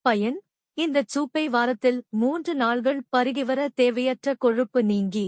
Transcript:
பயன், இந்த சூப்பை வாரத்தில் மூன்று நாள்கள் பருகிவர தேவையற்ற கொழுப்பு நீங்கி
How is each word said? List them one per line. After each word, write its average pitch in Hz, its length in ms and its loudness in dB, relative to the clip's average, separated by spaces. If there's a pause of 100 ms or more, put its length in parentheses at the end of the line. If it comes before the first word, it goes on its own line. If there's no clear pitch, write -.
பயன், 226 380 0 (360)
இந்த 285 320 0
சூப்பை 294 420 -2
வாரத்தில் 247 600 0
மூன்று 285 460 -2
நாள்கள் 254 480 0 (140)
பருகிவர 262 580 0
தேவையற்ற 254 600 0
கொழுப்பு 247 480 0
நீங்கி 202 460 0